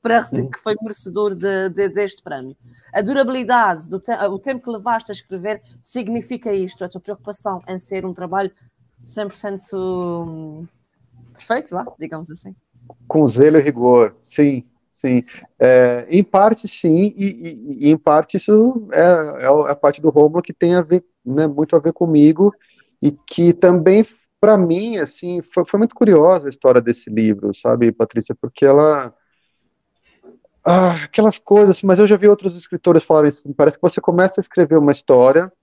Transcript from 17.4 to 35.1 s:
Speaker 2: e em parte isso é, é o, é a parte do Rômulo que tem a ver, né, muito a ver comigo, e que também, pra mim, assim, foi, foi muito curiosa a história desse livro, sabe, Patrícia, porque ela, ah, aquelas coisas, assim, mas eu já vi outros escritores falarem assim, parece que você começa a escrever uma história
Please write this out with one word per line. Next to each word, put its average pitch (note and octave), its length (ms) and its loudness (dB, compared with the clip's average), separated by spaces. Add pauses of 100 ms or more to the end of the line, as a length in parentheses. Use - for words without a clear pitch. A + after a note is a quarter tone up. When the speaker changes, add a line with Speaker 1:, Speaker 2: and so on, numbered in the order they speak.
Speaker 2:
e D3+ 40 4
em D#3+ 60 2
parte D#3 400 0
isso A3 540 0
é, D#3 540 0
é C3 60 2
o, D3 160 2
é C#3+ 40 -4
a D3 40 -2
parte C#3+ 260 -2
do D#3 80 0
Rômulo D3+ 320 2
que F3 120 -16
tem F3 200 0
a F3+ 80 2
ver, F3 240 -2 (180)
né, C#3 220 -4
muito D3+ 300 -4
a E3 40 4
ver D#3+ 140 -2
comigo, D#3+ 580 2 (480)
e D3 120 0
que E3+ 420 -2
também, F3+ 500 2 (360)
pra G#3 180 4
mim, F#3+ 400 -2
assim, F3 460 -8
foi, - 220 -4
foi - 120 -4
muito A3 160 -2
curiosa F3 540 2
a - 20 -6
história B2+ 320 2
desse A#2 280 -6
livro, G#2+ 440 -2
sabe, A#2+ 380 0
Patrícia, A2+ 440 -6
porque - 300 -4
ela, C#3+ 480 2 (1500)
ah, F3 400 2
aquelas - 360 0
coisas, G3+ 380 4
assim, G3+ 100 -4
mas F#3 100 4
eu G#3 100 6
já G#3 80 6
vi G3 120 2
outros G3+ 280 2
escritores F3 480 0
falarem D3+ 260 2
assim, C#3+ 240 -10
parece D3 240 2
que - 40 -10
você - 180 -2
começa F#3 400 0
a F#3 40 -6
escrever D#3+ 340 0
uma D3 140 4
história C#3 600 2 (120)